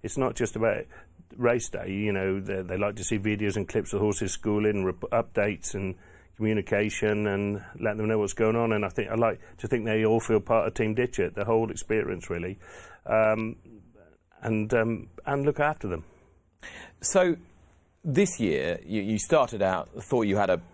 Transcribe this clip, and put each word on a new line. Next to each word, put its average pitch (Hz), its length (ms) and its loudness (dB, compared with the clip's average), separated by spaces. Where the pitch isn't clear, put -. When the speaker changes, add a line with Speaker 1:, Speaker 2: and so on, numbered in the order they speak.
Speaker 1:
it's 113 140 -6
not 127 180 0
just 117 200 -2
about 110 300 0
race 120 340 2
day, 92 220 -8
you 104 200 -2
know, 95 280 0
they, 95 220 -4
they 92 160 -6
like 104 200 -2
to 92 60 -8
see 110 140 -2
videos 104 380 0
and 101 120 -2
clips - 260 -2
of 98 80 0
horses 104 300 0
schooling, 104 540 0
rep-, 90 140 -2
updates 107 640 0
and 95 220 -4
communication 107 920 0
and 101 360 -2
let 107 180 -2
them 107 100 0
know 110 120 2
what's 101 140 0
going 113 220 2
on. 117 180 2
And 104 120 2
I 92 40 -2
think, 104 200 -4
I 110 60 -2
like 113 240 2
to 113 100 -8
think 113 180 0
they 110 200 2
all 110 140 4
feel 107 200 2
part 104 280 2
of 107 80 -4
Team 110 180 0
Ditchett, 123 420 0
the 101 100 -2
whole 113 260 2
experience, 101 580 -4
really, 87 300 -6
um, 110 480 2
and, 110 320 0
um, 113 340 0
and 139 200 -2
look 147 140 0
after 147 280 -2
them. 82 160 -6
Speaker 2:
So 185 340 4
this 170 360 2
year, 80 460 0
you, 101 160 -2
you 107 160 0
started 120 440 2
out, 95 280 0
thought 120 200 2
you 101 140 2
had 101 120 2
a - 120 2